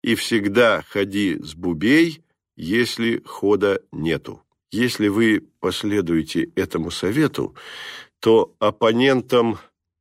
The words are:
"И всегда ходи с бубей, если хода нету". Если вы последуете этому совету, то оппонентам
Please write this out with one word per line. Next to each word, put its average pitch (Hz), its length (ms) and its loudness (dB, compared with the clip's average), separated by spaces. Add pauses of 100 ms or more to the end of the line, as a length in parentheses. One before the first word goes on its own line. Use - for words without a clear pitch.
"И 120 140 0
всегда 104 720 2
ходи 101 560 -2
с 76 120 -16
бубей, 107 680 0 (320)
если 117 680 -2
хода 101 560 0 (100)
нету". 78 500 -6 (300)
Если 113 380 0
вы 107 360 2 (140)
последуете 85 960 -2
этому 85 340 -4
совету, 110 680 -2 (640)
то 113 400 4
оппонентам 117 1000 2 (420)